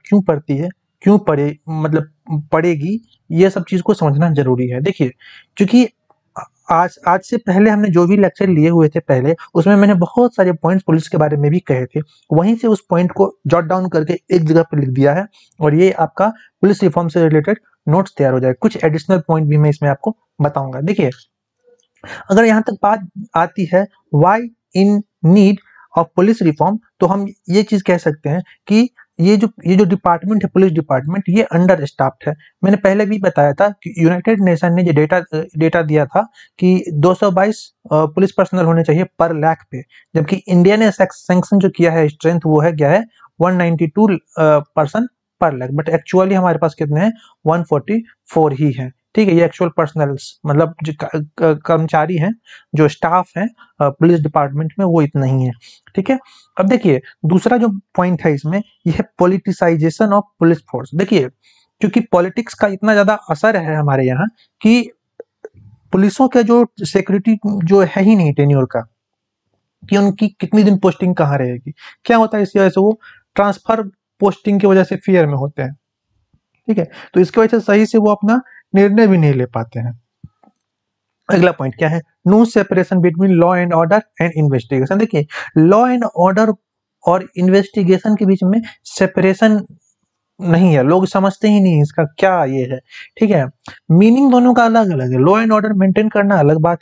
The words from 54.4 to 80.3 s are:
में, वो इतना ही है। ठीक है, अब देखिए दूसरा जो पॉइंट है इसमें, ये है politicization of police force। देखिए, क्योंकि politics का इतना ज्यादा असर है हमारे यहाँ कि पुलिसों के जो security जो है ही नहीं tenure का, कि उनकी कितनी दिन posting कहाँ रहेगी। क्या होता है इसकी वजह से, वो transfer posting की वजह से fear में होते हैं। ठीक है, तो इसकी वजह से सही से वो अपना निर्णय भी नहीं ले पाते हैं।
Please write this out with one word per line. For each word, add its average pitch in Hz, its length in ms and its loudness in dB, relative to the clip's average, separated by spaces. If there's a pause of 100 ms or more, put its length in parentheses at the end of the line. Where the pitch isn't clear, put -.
में, 196 60 -2
वो 170 160 2
इतना 143 240 -2
ही 131 180 -2
है। 127 80 -4 (440)
ठीक 190 140 -4
है, 262 100 0 (400)
अब 185 80 0
देखिए 185 340 0 (240)
दूसरा 185 320 0
जो 233 120 0
पॉइंट 180 520 -4
है 160 120 0
इसमें, 160 300 -4 (240)
ये 160 60 -2
है - 100 -4 (180)
politicization 180 840 0
of 202 140 0 (220)
police 165 140 2
force। 127 380 -12
देखिए, 170 340 -2 (500)
क्योंकि 208 200 0
politics 190 540 -2
का - 140 -2
इतना 208 260 -2
ज्यादा 208 200 2
असर 196 440 -2
है 160 180 -4
हमारे 139 300 0
यहाँ 131 220 -2 (340)
कि 233 300 2 (1000)
पुलिसों 202 360 0
के 247 160 0
जो 233 220 2 (140)
security 196 640 -2
जो 196 360 2
है 190 220 0
ही 214 120 4
नहीं 160 180 2
tenure 143 320 2
का, 113 240 -8 (1000)
कि 196 80 0
उनकी 202 300 0
कितनी 214 360 -2
दिन 196 140 2
posting 180 380 0
कहाँ 143 220 0
रहेगी। 123 360 -6 (320)
क्या 233 120 2
होता 220 200 0
है 208 60 0
इसकी 196 160 -2
वजह 190 100 4
से, 190 120 -2
वो 214 180 0 (360)
transfer 202 460 -2 (380)
posting 202 420 0
की 208 60 2
वजह 190 160 4
से 190 120 -4
fear 185 300 0
में 147 100 -4
होते 139 260 -8
हैं। 135 120 -8 (920)
ठीक 214 100 -2
है, 170 120 -4 (240)
तो 180 60 2
इसकी 185 220 2
वजह 220 180 2
से - 60 -8
सही 208 200 2
से 226 120 -2
वो 208 140 2
अपना 214 300 0 (340)
निर्णय 202 320 4
भी 190 100 4
नहीं 151 160 2
ले 127 120 -2
पाते 117 340 -10
हैं। 120 220 -8 (1300)